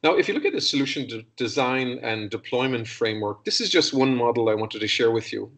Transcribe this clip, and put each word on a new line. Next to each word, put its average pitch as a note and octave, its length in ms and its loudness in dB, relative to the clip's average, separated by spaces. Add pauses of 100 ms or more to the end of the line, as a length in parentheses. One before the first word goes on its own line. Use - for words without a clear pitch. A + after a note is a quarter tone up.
Now, D#3+ 100 6
if - 140 2
you G3+ 60 -2
look D4 100 -4
at G4 80 2
the - 80 -4
solution C#3 480 -2
de-, A2+ 180 -10 (100)
design B2+ 640 -2
and A2 300 -4
deployment B2 560 -2
framework, G#2+ 580 -4
this - 160 -2
is G#3+ 100 -2
just D#3+ 220 4
one C3+ 220 4
model A#2+ 340 2
I G#2+ 60 4
wanted G#2+ 240 -4
to G#2+ 80 -4
share A#2 240 4
with A2+ 220 -2
you. G#2 260 -6